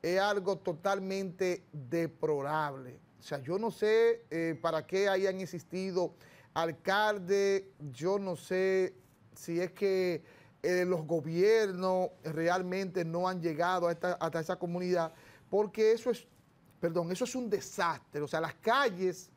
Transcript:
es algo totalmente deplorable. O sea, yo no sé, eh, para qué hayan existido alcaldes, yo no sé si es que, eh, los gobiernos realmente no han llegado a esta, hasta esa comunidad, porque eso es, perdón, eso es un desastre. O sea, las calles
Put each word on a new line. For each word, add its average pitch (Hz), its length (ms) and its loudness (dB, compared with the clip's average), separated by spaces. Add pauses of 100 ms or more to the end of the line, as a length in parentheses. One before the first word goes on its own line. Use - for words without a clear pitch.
es 175 160 2
algo 196 380 0
totalmente 190 1040 -2 (100)
deplorable. 147 1300 -2 (200)
O - 40 -20
sea, 147 160 -6
yo 147 200 -4
no 220 120 -2
sé, 226 600 4
eh, 165 300 -2
para 160 260 -2
qué 196 220 0
hayan 190 320 0
existido 180 760 -4 (400)
alcaldes, 196 1080 2 (280)
yo 175 260 0
no 190 160 -4
sé 185 600 0 (400)
si 170 260 -4
es 180 120 -4
que, 185 500 0 (400)
eh, 180 240 2
los 165 200 0
gobiernos 185 1040 2 (120)
realmente 180 800 0
no 175 240 -2
han 185 120 -2
llegado 170 480 0
a 170 40 2
esta, 175 220 -2
hasta 165 260 -2
esa 175 160 -4
comunidad, 175 560 0 (360)
porque 214 440 4
eso 233 180 0
es, - 160 -4 (540)
perdón, 170 320 0
eso 185 120 0
es 240 100 -6
un 254 160 -2
desastre. 170 720 -2
O 143 60 -4
sea, 160 120 0
las 160 140 -4
calles 190 840 0